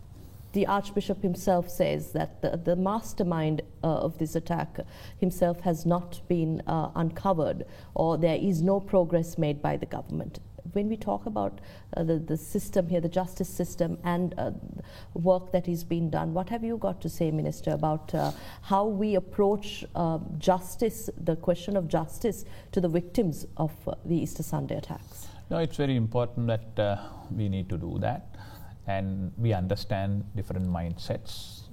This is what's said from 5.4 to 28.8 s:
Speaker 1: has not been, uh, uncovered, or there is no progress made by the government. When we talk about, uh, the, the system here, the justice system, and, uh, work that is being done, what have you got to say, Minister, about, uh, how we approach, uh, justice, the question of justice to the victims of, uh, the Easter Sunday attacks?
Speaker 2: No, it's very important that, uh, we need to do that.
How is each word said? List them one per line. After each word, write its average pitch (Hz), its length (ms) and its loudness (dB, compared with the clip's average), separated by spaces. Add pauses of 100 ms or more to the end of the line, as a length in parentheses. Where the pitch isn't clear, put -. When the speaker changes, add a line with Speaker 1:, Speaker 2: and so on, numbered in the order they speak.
Speaker 1:
has 165 240 2
not 175 420 2
been, 160 400 2
uh, 160 280 2
uncovered, 165 720 2 (280)
or 165 240 4
there 160 180 4
is 185 260 4
no 196 180 6
progress 170 580 4
made 147 240 2
by 147 160 2
the - 100 -4
government. - 520 -6 (340)
When 208 140 0
we 220 100 0
talk 202 280 -2
about, 208 360 -2 (340)
uh, 170 80 2
the, 165 140 4
the 160 200 0
system 196 500 0
here, 175 140 2
the 165 80 0
justice 180 400 0
system, 170 540 0
and, 175 340 2
uh, - 140 -2 (640)
work 180 380 2
that 180 160 2
is 170 160 -2
being 170 260 0
done, 160 240 0
what 185 160 -2
have 226 140 -4
you 226 140 -2
got 196 240 -2
to 165 80 -2
say, 160 220 2
Minister, 156 400 0
about, 156 420 0
uh, 147 180 2 (300)
how 202 240 2
we 208 300 2
approach, 202 680 2 (120)
uh, 165 240 2 (180)
justice, 185 720 2 (160)
the 165 100 4
question 175 400 0
of 180 120 2
justice 160 580 0 (260)
to 196 100 4
the 175 80 4
victims 175 560 2 (120)
of, 156 140 0 (160)
uh, - 60 -2 (120)
the 170 100 2
Easter 160 280 0
Sunday 143 340 -2
attacks? - 500 -10 (220)
Speaker 2:
No, - 80 0
it's 127 200 0
very 139 180 2
important 120 520 2
that, 113 320 0
uh, 101 180 2 (380)
we 104 140 0
need 95 200 -2
to 92 80 -2
do 85 220 -4
that. - 360 -2 (520)